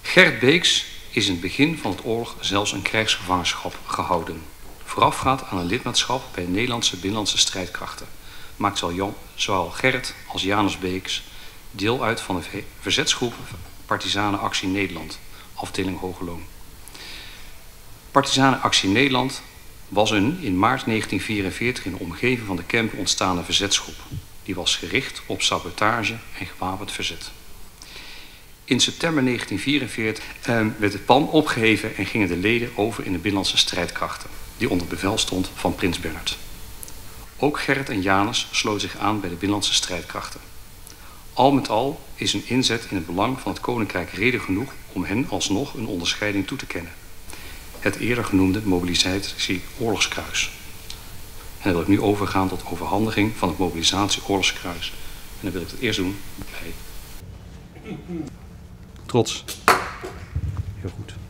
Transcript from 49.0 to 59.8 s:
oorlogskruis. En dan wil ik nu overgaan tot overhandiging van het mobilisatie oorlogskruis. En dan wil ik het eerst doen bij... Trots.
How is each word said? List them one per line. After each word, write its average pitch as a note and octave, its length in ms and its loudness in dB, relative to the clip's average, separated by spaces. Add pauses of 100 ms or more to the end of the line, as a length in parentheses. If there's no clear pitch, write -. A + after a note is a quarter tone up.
oorlogskruis. - 760 0 (1040)
En - 60 -12
dan G2 80 4
wil E2+ 100 4
ik D#2 60 0
nu G2+ 140 8
overgaan G2 480 4
tot F2+ 220 -4
overhandiging G#2 680 2
van F#2+ 120 4
het D#2 80 -2
mobilisatie F#2 720 2
oorlogskruis. F2+ 640 0 (360)
En - 120 -12
dan G2 100 -2
wil F2+ 100 -2
ik D#2+ 80 -6
het - 100 -10
eerst G#2+ 200 0
doen F#2+ 180 0 (180)
bij... - 380 -8 (2250)
Trots. - 380 2 (1400)